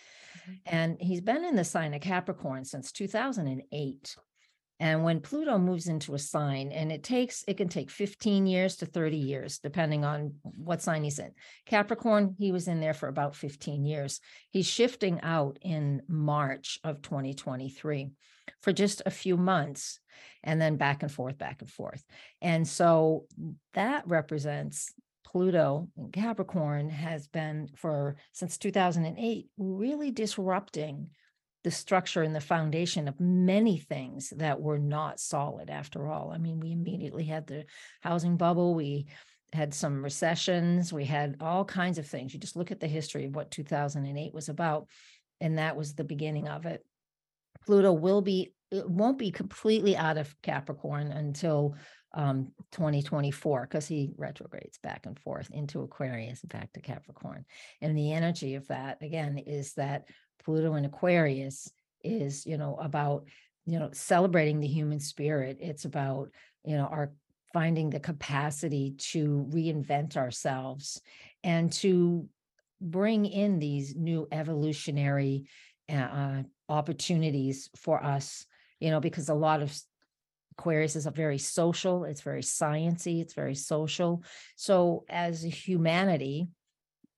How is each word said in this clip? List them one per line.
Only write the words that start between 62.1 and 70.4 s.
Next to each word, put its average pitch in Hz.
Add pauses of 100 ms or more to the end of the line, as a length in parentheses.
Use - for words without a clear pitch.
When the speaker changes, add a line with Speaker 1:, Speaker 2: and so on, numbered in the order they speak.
Speaker 2:
you 156
know, 147
about, 147 (420)
you 165
know, 151
celebrating 170
the 147
human 151
spirit. 143
It's 160
about, 139 (340)
you 151
know, 143
our 147 (400)
finding 160
the 143
capacity 143 (160)
to 147
reinvent 156
ourselves 131 (440)